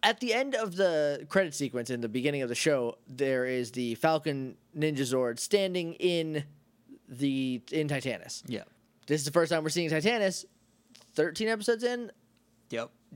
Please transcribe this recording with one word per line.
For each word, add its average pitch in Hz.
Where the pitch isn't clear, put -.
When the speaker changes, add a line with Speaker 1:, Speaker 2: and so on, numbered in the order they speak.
Speaker 1:
At 226
the 240
end 269
of 214
the 151
credit 185
sequence 120
in 123
the 117
beginning 135
of 123
the 120
show, 127
there 131
is 127
the 120
Falcon 147
Ninja 151
Zord 127
standing 180
in 160
the, 131
in 156
Titanus. 127
Speaker 2:
Yeah. -
Speaker 1:
This 151
is 135
the 147
first 165
time 160
we're 156
seeing 165
Titanus. 190
Thirteen 165
episodes 226
in, 240
Speaker 2:
Yep. 117